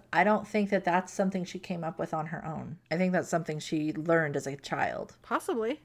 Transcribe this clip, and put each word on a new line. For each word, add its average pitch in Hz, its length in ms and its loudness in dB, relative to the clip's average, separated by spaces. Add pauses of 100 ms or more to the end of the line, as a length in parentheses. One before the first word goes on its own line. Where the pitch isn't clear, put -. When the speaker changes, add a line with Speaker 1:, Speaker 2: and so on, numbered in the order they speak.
(140)
Speaker 1:
I 170 100 6
don't 202 240 4
think 202 220 2
that 185 160 2
that's 180 260 2
something 190 320 0
she 180 160 -8
came 170 240 -6
up 165 160 -6
with 160 140 -2
on 160 140 -2
her 160 180 -8
own. 151 320 -8 (140)
I 160 60 0
think 185 140 2
that's 170 160 2
something 165 320 -2
she 156 320 -2
learned 156 460 2
as 135 100 -4
a 139 80 -6
child. - 680 -4
Speaker 2:
Possibly. 247 640 -2